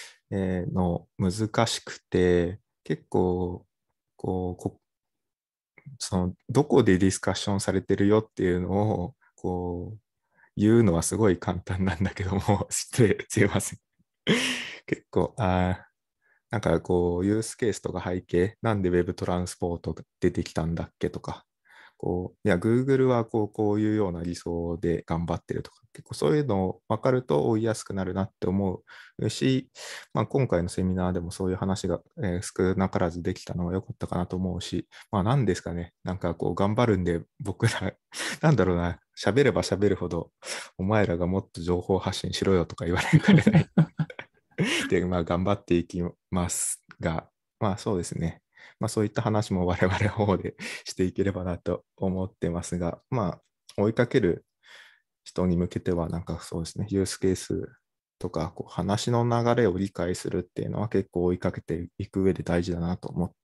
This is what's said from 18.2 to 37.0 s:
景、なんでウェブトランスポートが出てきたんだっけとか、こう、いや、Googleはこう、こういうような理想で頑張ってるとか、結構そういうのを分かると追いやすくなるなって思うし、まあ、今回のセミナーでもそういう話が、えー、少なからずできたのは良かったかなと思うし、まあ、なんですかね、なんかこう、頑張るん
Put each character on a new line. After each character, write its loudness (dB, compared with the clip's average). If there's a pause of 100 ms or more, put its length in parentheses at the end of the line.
景、 0
な 0
ん 0
で 0
ウ 2
ェ 4
ブ -4
ト -8
ラ -2
ン -2
ス -12
ポ -4
ー -6
ト -6
が -12 (180)
出 2
て -4
き -12
た -2
ん -2
だ -4
っ -14
け -2
と -8
か、 -10 (500)
こ -6
う、 -4
い 4
や、 4
Google 2
は 2
こ 0
う、 -4
こ 0
う 0
い 2
う 0
よ 0
う -4
な -8
理 -4
想 -4
で 0
頑 -2
張 -2
っ -14
て -10
る -4
と -20
か、 -20 (120)
結 -20
構 -12
そ 2
う 4
い 2
う -2
の 0
を -4
分 0
か 4
る 0
と 0
追 2
い 0
や 0
す -8
く -8
な -4
る -4
な 0
っ -2 (100)
て -2
思 -2 (360)
う -2
し、 0 (420)
ま 0
あ、 -2
今 0
回 2
の -2
セ -4
ミ 0
ナ 0
ー 0
で -2
も -6
そ -4
う 0
い 0
う 0
話 -2
が、 -2 (180)
え -2
ー、 0
少 -2
な 2
か -2
ら 2
ず -8
で -2
き -14
た -10
の -4
は -4
良 -2
か -16
っ -16
た -6
か -6
な -2
と -6
思 -4
う -8
し、 -6 (240)
ま 2
あ、 2
な 2
ん 2
で 2
す -6
か -8
ね、 -8 (100)
な -4
ん -6
か -2
こ -4
う、 -2
頑 0
張 2
る 4
ん -2